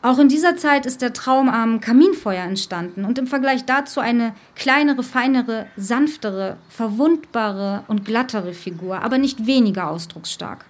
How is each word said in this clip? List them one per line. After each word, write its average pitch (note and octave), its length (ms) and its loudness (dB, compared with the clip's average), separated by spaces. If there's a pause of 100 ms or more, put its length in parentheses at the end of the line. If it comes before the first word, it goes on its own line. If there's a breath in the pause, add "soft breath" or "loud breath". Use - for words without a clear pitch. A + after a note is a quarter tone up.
Auch B3+ 160 4
in C#4+ 120 8
dieser E4+ 260 4
Zeit C#4+ 300 2
ist C4 160 -4
der B3 100 -2
Traum C4 380 2
am A3+ 320 0
Kaminfeuer A3+ 640 4
entstanden F#3 580 -6
und A#3 140 -2
im C4 100 -4
Vergleich C4 380 0
dazu C#4 340 -2
eine A#3 340 0 (220 loud breath)
kleinere, C#4 480 2
feinere, B3 720 0
sanftere, G3+ 800 -2 (140)
verwundbare G#3+ 1200 -2
und G3+ 160 -2
glattere A3 480 -4
Figur, F3+ 480 -8
aber B3+ 160 0
nicht C4+ 280 -2
weniger G#3 440 2
ausdrucksstark. E3 800 -10